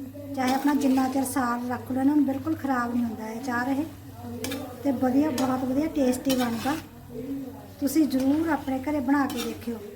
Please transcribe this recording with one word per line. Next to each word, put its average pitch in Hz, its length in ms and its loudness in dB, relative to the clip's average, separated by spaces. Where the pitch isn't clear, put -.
ਚਾਹੇ 262 200 2
ਆਪਣਾ 285 200 2
ਜਿੰਨਾ 262 340 4
ਚਿਰ 269 160 0
ਸਾਲ 247 460 -2
ਰੱਖ 240 220 -6
ਲਓ 262 80 0
ਇਹਨਾਂ 294 160 6
ਨੂੰ, 285 100 6
ਬਿਲਕੁਲ 269 300 0
ਖਰਾਬ 240 380 0
ਨਹੀਂ 240 100 2
ਹੁੰਦਾ 220 240 -6
ਇਹ 233 120 -8
ਅਚਾਰ 247 280 -2
ਇਹ। 277 160 0
ਤੇ 277 80 2
ਵਧੀਆ, 262 380 4
ਬਹੁਤ 262 340 0
ਵਧੀਆ 269 300 0
ਟੇਸਟੀ 254 420 2
ਬਣਦਾ। 247 400 0
ਤੁਸੀਂ 285 280 4
ਜ਼ਰੂਰ 277 440 4
ਆਪਣੇ 269 280 -2
ਘਰੇ 294 200 0
ਬਣਾ 277 260 4
ਕੇ 240 180 -4
ਦੇਖਿਓ, 226 340 -6